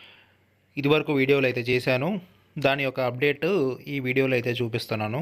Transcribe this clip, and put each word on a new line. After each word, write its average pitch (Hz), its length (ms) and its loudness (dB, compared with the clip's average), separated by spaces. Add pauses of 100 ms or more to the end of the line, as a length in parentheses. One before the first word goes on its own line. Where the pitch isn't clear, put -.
(760)
ఇదివరకు 151 360 2
వీడియోలు 135 360 4
అయితే 120 140 -2
చేశాను. 127 460 0 (480)
దాని 139 260 0
యొక్క 131 180 -2
అప్‌డేట్ 131 460 0 (400)
ఈ 143 140 -6
వీడియోలో 131 360 0
అయితే 120 180 0
చూపిస్తున్నాను. 117 680 -4